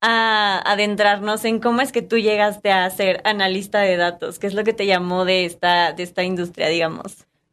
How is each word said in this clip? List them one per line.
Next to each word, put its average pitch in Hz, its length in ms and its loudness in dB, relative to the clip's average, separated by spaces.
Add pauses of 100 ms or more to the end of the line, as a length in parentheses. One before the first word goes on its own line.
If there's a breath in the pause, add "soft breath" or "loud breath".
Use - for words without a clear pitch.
a 220 640 2
adentrarnos 208 800 0
en 226 160 0
cómo 240 220 0
es 269 100 -4
que 240 100 -2
tú 220 160 -2
llegaste 208 540 0
a 185 160 2
ser 190 360 -2
analista 202 560 0
de 185 180 2
datos, 175 400 -4
qué - 80 -6
es 196 80 -4
lo 208 100 -2
que 220 80 2
te 214 140 -4
llamó 185 400 0
de 185 180 2
esta, 175 480 0
de 180 120 -10
esta 175 200 -4
industria, 175 440 -4
digamos. 165 580 -4 (260)